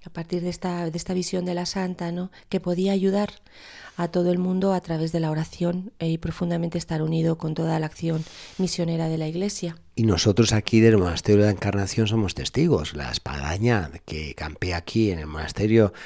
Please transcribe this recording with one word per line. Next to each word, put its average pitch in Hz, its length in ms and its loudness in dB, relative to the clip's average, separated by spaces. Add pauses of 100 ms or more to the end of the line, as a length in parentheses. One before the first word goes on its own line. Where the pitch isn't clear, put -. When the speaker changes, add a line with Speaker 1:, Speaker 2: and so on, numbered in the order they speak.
Speaker 1:
A - 60 -16
partir 170 320 -6
de 180 80 -4
esta, 175 400 -4
de 165 80 -6
esta 185 160 -6
visión 180 320 -2
de 180 80 -2
la 175 100 -4
santa, 180 480 -4
¿no? 180 180 -6 (200)
Que 190 100 0
podía 185 320 0
ayudar 196 380 2 (680)
a 170 100 0
todo 175 220 2
el 180 80 2
mundo 185 360 2
a 185 60 0
través 160 300 -2
de 170 80 0
la 160 140 0
oración, 175 680 -2
eh, 165 100 -2
y 165 100 0
profundamente 170 600 -2
estar 160 240 -4
unido 160 340 2
con 160 180 -4
toda 160 260 0
la 156 60 -2
acción 160 360 -4 (340)
misionera 170 520 0
de 160 100 -2
la 156 80 -4
Iglesia. 175 500 -4 (200)
Speaker 2:
Y 113 80 2
nosotros 107 480 4
aquí 110 260 4
del 110 200 8
Monasterio 92 420 4
de 104 60 6
la 104 60 4
Encarnación 101 540 0
somos 107 300 0
testigos. 127 580 0
La 65 160 -8
espadaña 82 800 -2 (160)
que 78 300 -8
campea 78 400 -6
aquí 107 340 0
en 87 80 -2
el 76 80 -8
monasterio, 98 640 2 (140)